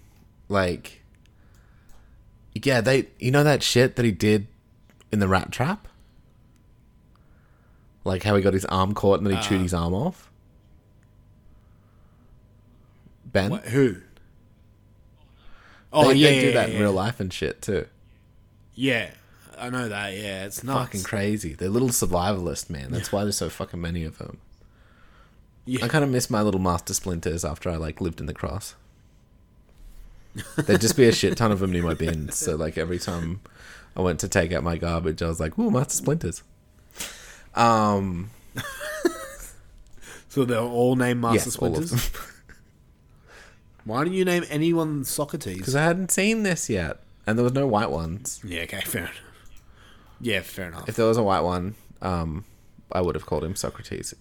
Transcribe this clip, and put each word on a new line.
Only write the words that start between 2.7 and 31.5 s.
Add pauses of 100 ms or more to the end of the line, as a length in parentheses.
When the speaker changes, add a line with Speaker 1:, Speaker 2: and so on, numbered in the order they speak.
Speaker 2:
they, (100)
you
know
that
shit
that
he
did (640)
in
the
rat
trap? (2250)
Like
how
he
got
his
arm
caught
and
then
he
chewed
Speaker 1:
Uh,
Speaker 2:
his
arm
off? (3000)
Ben?
Speaker 1:
Wha-,
who? (2000)
Oh,
Speaker 2:
They,
Speaker 1:
yeah,
Speaker 2:
they
do
Speaker 1:
yeah,
Speaker 2:
that
in
Speaker 1:
yeah.
Speaker 2:
real
life
and
shit,
too. (880)
Speaker 1:
Yeah, (480)
I
know
that,
yeah,
it's
nuts.
Speaker 2:
Fucking
crazy.
They're
little
survivalists,
man.
That's
why
there's
so
fucking
many
of
them. (1300)
Speaker 1:
Yeah.
Speaker 2:
I
kinda
miss
my
little
master
splinters
after
I,
like,
lived
in
the
cross. (1800)
There'd
just
be
a
shit
ton